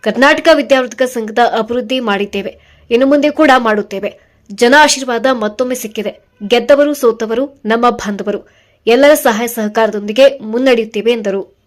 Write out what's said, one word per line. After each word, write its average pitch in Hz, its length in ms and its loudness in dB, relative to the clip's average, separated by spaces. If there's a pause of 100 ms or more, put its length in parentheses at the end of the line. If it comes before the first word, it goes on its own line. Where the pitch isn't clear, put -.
ಕರ್ನಾಟಕ 277 540 0
ವಿದ್ಯಾವರ್ಧಕ 262 480 0
ಸಂಘದ 226 360 -6 (200)
ಅಭಿವೃದ್ಧಿ 240 420 -4
ಮಾಡಿದ್ದೇವೆ, 202 580 -6 (320)
ಇನ್ನು 240 160 2
ಮುಂದೆ 285 240 2
ಕೂಡ 294 260 2
ಮಾಡುತ್ತೇವೆ. 208 640 -4 (320)
ಜನ 240 260 2
ಆಶೀರ್ವಾದ 262 540 0
ಮತ್ತೊಮ್ಮೆ 247 420 -4
ಸಿಕ್ಕಿದೆ. 214 460 -10 (260)
ಗೆದ್ದವರು 277 480 2
ಸೋತವರು 233 720 -2
ನಮ್ಮ 233 260 0
ಬಾಂಧವರು, 208 580 -8 (380)
ಎಲ್ಲರ 269 280 6
ಸಹಾಯ 240 320 -2
ಸಹಕಾರದೊಂದಿಗೆ 220 920 0
ಮುನ್ನಡೆಯುತ್ತೇವೆ" 226 760 -2
ಎಂದರು. 202 540 -6